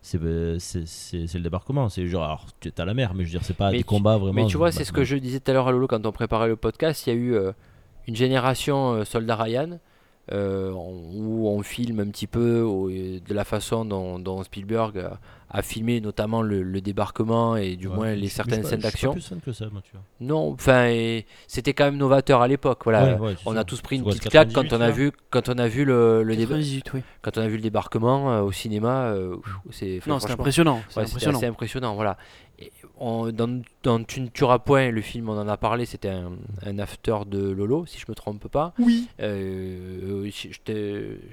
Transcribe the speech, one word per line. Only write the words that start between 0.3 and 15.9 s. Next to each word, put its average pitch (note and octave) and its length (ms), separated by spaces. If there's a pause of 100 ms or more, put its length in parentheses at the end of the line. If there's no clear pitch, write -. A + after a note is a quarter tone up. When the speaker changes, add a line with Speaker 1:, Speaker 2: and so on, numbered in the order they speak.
Speaker 1:
c'est, E2+ 300
c'est, - 380
c'est D#2+ 120
le E2+ 60
débarquement, G2+ 460
c'est F2+ 160
genre, F2 180
alors, D2+ 220 (140)
tu, D#2 120
t'as E2+ 140
la G2+ 80
mer, B2 200
mais F#2 100
je E2 40
veux E2+ 100
dire, - 60
c'est F#2 120
pas G2+ 140
Speaker 2:
Mais A#2 80
Speaker 1:
des - 40
Speaker 2:
tu, - 20
Speaker 1:
combats G#2 320
vraiment, G2 160
Speaker 2:
mais G#2+ 140
tu G2 100
vois, E3 120
Speaker 1:
bah, E3 40
Speaker 2:
c'est D#3+ 120
ce - 80
que - 80
Speaker 1:
ouais. C3+ 40
Speaker 2:
je C3 120
disais C3 240
tout - 100
à C3 40
l'heure C3 140
à B2+ 40
Lolo B2+ 160
quand A2+ 180
on A2 60
préparait A2+ 360
le A2+ 80
podcast, D3 500
il B2+ 40
y - 20
a A#2 40
eu, A#2+ 180
euh, G2 180 (540)
une A#2 100
génération, C3 760
euh, A2 120
Soldat A2+ 320
Ryan, B2+ 420 (540)
euh, G2 400
où F#2 760
on G#2 140
filme A#2 380
un G2+ 60
petit G#2 200
peu, A#2 360
au-, F#2+ 280
de F#2 440
la G2+ 100
façon A2+ 400
dont, F#2+ 340
dont F#2+ 240
Spielberg G#2 560
a, F#2 200 (320)
a G2+ 120
filmé A2+ 380